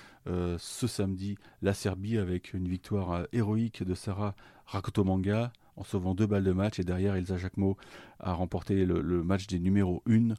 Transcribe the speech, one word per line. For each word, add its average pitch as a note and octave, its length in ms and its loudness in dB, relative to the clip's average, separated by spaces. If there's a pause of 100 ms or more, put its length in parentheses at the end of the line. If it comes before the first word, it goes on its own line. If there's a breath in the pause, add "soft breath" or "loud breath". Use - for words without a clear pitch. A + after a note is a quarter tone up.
(260 loud breath)
euh, F2 320 0
ce - 280 -6
samedi G2 500 -2 (260 loud breath)
la G2 120 2
Serbie G2+ 440 -2
avec F2+ 360 -2
une F2+ 140 -2
victoire, F#2 440 -2
euh, F2 200 -2
héroïque A2 500 0
de F#2 120 -2
Sarah G2+ 400 -4 (320 loud breath)
Rakotomanga. G2+ 840 0 (240 soft breath)
En G2+ 80 -12
sauvant F#2 280 -2
deux G2+ 140 2
balles G2+ 160 2
de F#2+ 80 4
match, G2 300 0
et - 20 -2
derrière, F#2 320 0
Elsa F#2 220 -2
Jacquemot F#2+ 400 0 (420 loud breath)
a F#2 140 -4
remporté F#2 520 0
le, F2 160 2
le E2+ 220 0
match F#2+ 240 0
des F2+ 140 -2
numéros F#2 460 2
une. A2+ 320 4